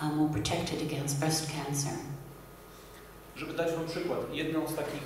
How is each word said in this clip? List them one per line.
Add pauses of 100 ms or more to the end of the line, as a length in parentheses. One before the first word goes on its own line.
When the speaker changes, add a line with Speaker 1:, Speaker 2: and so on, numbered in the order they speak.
Speaker 1:
are
more
protected
against
breast
cancer. (1500)
Speaker 2:
Żeby
dać
wam
przykład,
jedną
z
takich